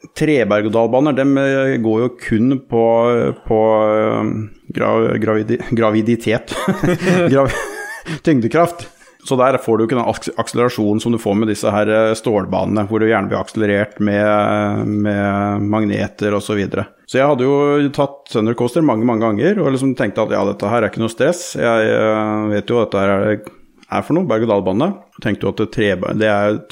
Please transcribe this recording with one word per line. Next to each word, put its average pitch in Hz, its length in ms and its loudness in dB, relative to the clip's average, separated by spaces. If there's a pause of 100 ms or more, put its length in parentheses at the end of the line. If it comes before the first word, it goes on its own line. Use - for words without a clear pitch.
(140)
tre 151 300 2
berg-og-dal-baner, 113 720 2
dem, 139 240 2
eh, 135 400 0
går 110 220 2
jo 123 80 2 (100)
kun 123 420 0
på, 117 760 2 (120)
på, 110 140 2 (260)
eh, 110 880 -2
gra-, 113 440 0
gravidi-, 107 440 -2 (100)
graviditet. 113 800 0 (380)
<laughs> 180 400 0
Grav-, 135 240 2 (680)
tyngdekraft. 151 640 0 (320)
Så - 160 -4
der 127 240 4
får 113 160 0
du 110 80 2
ikke 123 140 0
den 110 100 -2
aks-, - 320 -6
akselerasjonen 110 600 0
som 120 100 0
du 113 80 0
får 101 160 0
med 107 160 0
disse 107 180 -4
her, 104 220 0
eh, 110 240 2
stålbanene, 98 720 -2
hvor 110 140 0
du 110 40 4
gjerne 101 220 2
blir 101 140 -2
akselerert 104 580 -2
med, 104 880 0
med 101 800 -2
magneter 104 640 -2
og 101 80 0
så 104 160 -4
videre. 98 300 -2 (200)
Så - 140 -2
jeg 139 80 4
hadde 127 160 2
jo 143 480 2
tatt 139 400 -4
Thunder 107 240 0
Coaster 123 260 0
mange, 117 220 2
mange 113 220 2
ganger, 139 340 0
og 139 140 0
liksom 131 240 0
tenkte 110 260 -2
at, 101 80 -2
ja, 98 160 0
dette 101 240 -4
her 117 100 2
er 101 60 2
ikke 113 160 -6
noe 110 80 -4
stress. 170 480 -2
Jeg, 113 320 2
eh, 107 640 0
vet 101 180 -2
jo 120 80 2
hva 104 80 2
dette 98 160 0
her 98 100 2 (200)
er, 104 60 -4 (520)
er 101 140 -2
for 147 100 0
noe, 185 140 0
berg-og-dal-bane. 110 580 0 (320)
Tenkte 104 240 -4
jo 98 80 -2
at - 80 -4
det 104 160 -4
tre, 104 160 0 (240)
det 107 140 2
er 104 300 0 (120)